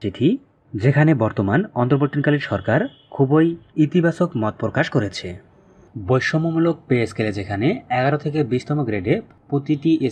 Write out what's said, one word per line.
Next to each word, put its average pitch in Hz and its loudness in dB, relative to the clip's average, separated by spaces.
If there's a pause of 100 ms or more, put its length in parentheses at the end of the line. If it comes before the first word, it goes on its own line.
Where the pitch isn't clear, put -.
চিঠি 113 -2 (440)
যেখানে 139 4
বর্তমান 110 2 (200)
অন্তর্বর্তীকালীন 143 0
সরকার 104 0 (340)
খুবই 147 4 (380)
ইতিবাচক 170 0 (140)
মত 107 -2
প্রকাশ 117 0
করেছে। 104 -4 (800)
বৈষম্যমূলক 160 0 (120)
পে 127 2 (140)
স্কেলে 107 -4
যেখানে 101 -2 (300)
এগারো 143 0
থেকে 151 -4 (140)
বিশতম 147 -2
গ্রেডে 104 -2 (340)
প্রতিটি 143 0 (200)